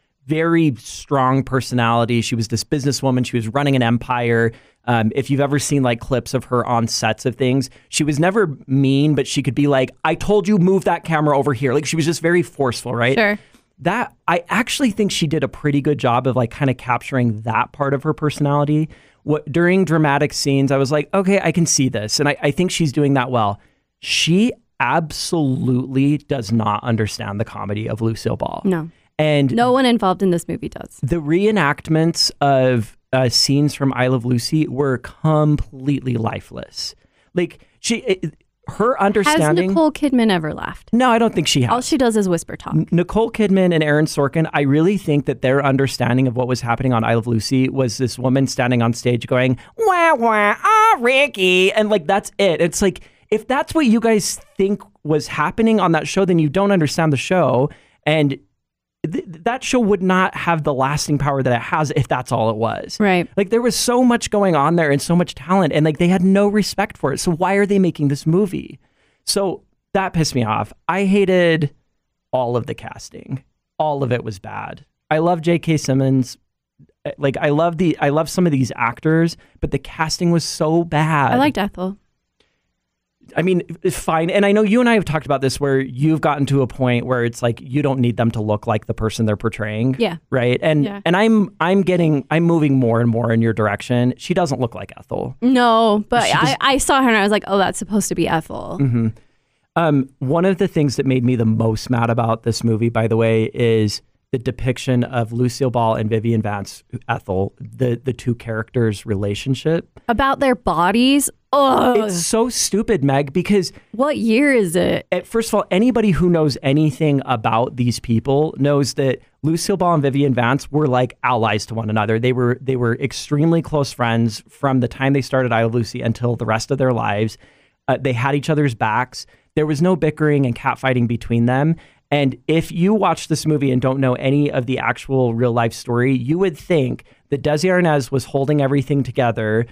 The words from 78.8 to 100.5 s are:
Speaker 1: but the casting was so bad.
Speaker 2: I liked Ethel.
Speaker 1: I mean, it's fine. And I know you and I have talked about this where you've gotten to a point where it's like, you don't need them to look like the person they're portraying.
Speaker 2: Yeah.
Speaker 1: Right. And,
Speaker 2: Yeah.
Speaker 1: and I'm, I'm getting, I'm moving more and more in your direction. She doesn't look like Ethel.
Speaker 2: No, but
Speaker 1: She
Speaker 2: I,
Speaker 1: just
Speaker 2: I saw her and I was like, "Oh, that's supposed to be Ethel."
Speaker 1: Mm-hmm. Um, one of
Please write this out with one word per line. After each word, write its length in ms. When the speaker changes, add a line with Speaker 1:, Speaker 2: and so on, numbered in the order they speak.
Speaker 1:
but 100
the 80
casting 520
was 120
so 400
bad. 480
Speaker 2:
I 60
liked 200
Ethel. 400
Speaker 1:
I 60
mean, 180
it's 160
fine. 320
And 120
I 80
know 120
you 160
and 100
I 60
have 100
talked 220
about 140
this 180
where 200
you've 400
gotten 280
to 160
a 40
point 380
where 180
it's 200
like, 180
you 220
don't 160
need 180
them 140
to 100
look 240
like 220
the 80
person 320
they're 100
portraying. 640
Speaker 2:
Yeah. 180
Speaker 1:
Right. 320
And, 200
Speaker 2:
Yeah. 220
Speaker 1:
and 100
I'm, 440
I'm 240
getting, 480
I'm 120
moving 360
more 220
and 80
more 220
in 120
your 100
direction. 640
She 160
doesn't 260
look 140
like 240
Ethel. 440
Speaker 2:
No, 680
but 160
Speaker 1:
She 80
Speaker 2:
I, 80
Speaker 1:
just 180
Speaker 2:
I 200
saw 240
her 40
and 100
I 40
was 100
like, 140
"Oh, 140
that's 180
supposed 320
to 60
be 120
Ethel." 540
Speaker 1:
Mm-hmm. 260
Um, 420
one 280
of 120